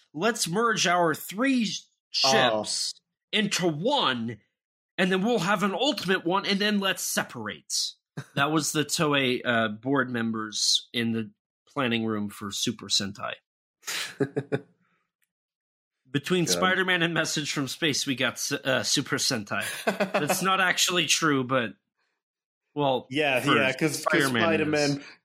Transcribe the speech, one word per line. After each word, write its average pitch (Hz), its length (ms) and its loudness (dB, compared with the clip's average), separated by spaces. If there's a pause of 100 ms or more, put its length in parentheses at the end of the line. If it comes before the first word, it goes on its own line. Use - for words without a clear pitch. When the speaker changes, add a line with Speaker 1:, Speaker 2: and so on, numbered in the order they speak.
(140)
Speaker 1:
let's 214 340 0
merge 196 400 0
our 160 260 4
three 240 520 0
sh-, 160 160 -6 (420)
Speaker 2:
Oh. 131 400 4
Speaker 1:
ships - 300 -4 (380)
into 190 360 0
one, 147 720 0 (600)
and 185 140 2
then 190 120 2
we'll 233 160 2
have 190 240 0
an 196 100 0
ultimate 202 520 0
one, 190 200 0
and 196 140 0
then 208 200 2
let's 190 240 -2
separate. - 680 -6 (340)
Speaker 2:
<laughs> - 280 -14
Speaker 1:
That 143 160 2
was 156 200 0
the 151 140 2
Toei, 139 580 2
uh, 113 260 2
board 127 420 0
members 110 840 0
in 117 180 0
the 113 200 -4 (420)
planning 117 320 0
room 104 240 -2
for 101 220 -10
Super - 360 -4
Sentai. - 460 -4 (840)
Speaker 2:
<laughs> - 420 -4 (1500)
Speaker 1:
Between 165 340 2
Speaker 2:
Good. - 60 0
Speaker 1:
Spider-Man 185 500 2
and 170 120 0
Message 156 380 -2
from 139 160 -2
Space, - 380 -2
we 135 100 -2
got 120 180 0
S-, - 180 -6
uh, 131 320 0
Super 139 340 -2
Sentai. 107 460 -4 (220)
Speaker 2:
<laughs> 196 280 -2
Speaker 1:
That's 180 300 0
not 190 180 2
actually 180 460 0
true, 143 360 2
but, 120 280 0 (1040)
well, 135 340 0
Speaker 2:
Yeah, 135 300 2
Speaker 1:
for 139 160 2
Speaker 2:
yeah, 135 180 4
'cause, 151 300 -2
'cause - 0 -
Speaker 1:
Spider-Man 135 400 2
it - 40 4
Speaker 2:
Spider-Man, 151 440 2
Speaker 1:
is. 143 80 -2 (260)